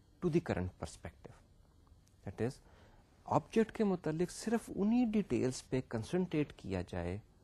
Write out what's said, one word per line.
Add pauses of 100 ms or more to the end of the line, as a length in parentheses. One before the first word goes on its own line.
(240)
to
the
current (120)
perspective۔ (920)
That
is، (760)
آبجیکٹ
کے
متعلق
صرف
انہی
ڈیٹیلز
پہ
کنسنٹریٹ
کیا
جائے، (260)